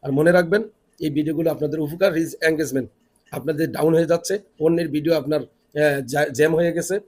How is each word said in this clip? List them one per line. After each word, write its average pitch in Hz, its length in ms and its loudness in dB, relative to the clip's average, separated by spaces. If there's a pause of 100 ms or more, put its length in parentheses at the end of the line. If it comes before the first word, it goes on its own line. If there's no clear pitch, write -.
আর 143 100 -6
মনে 156 200 4
রাখবেন, 180 320 2 (360)
এই 156 100 -4
ভিডিওগুলো 156 420 -2
আপনাদের 151 280 -4
উপকার, 170 340 0
রিচ 156 280 -4
এনগেজমেন্ট। 147 480 0 (420)
আপনাদের 143 400 -4
ডাউন 156 220 2
হয়ে 165 120 4
যাচ্ছে, 170 340 -2 (200)
অন্যের 165 280 2
ভিডিও 151 260 0
আপনার, 147 280 -2
আহ, 143 640 -2
জ্যা-, 147 240 -2
জ্যাম 151 260 2
হয়ে 170 180 2
গেছে 185 340 -2